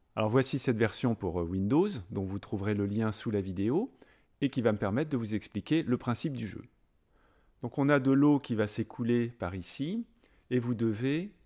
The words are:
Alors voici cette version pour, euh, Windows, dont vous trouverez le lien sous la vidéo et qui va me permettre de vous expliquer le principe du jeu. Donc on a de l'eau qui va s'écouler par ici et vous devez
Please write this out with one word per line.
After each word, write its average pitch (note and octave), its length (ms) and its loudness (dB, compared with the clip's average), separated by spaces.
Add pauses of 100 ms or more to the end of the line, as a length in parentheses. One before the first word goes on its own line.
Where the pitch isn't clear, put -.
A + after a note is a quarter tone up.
(160)
Alors A2 120 2
voici C3 300 2
cette B2 180 0
version A2+ 380 2
pour, F2+ 260 -2
euh, E2 40 2
Windows, G2+ 420 2 (240)
dont G2 140 -4
vous G2 160 -6
trouverez G#2 340 -2
le G2+ 120 0
lien G#2+ 260 0
sous - 180 -6
la G#2 100 0
vidéo G2+ 520 0 (480)
et C#3 100 0
qui C3+ 100 -4
va A2+ 120 4
me G#2 60 0
permettre A2+ 320 -2
de C#3+ 60 -2
vous A2 200 -2
expliquer D3 480 -2
le B2 140 0
principe B2+ 380 -2
du A2+ 120 -6
jeu. - 160 -12 (1000)
Donc A#2+ 160 -8
on C#3 100 4
a C#3+ 120 6
de C3 100 2
l'eau C#3+ 300 6
qui A#2 160 -4
va G#2+ 100 2
s'écouler A#2 640 0
par F#2+ 260 -6
ici D#3 500 -6 (460)
et B2+ 80 2
vous A#2+ 160 -2
devez B2 560 -2 (160)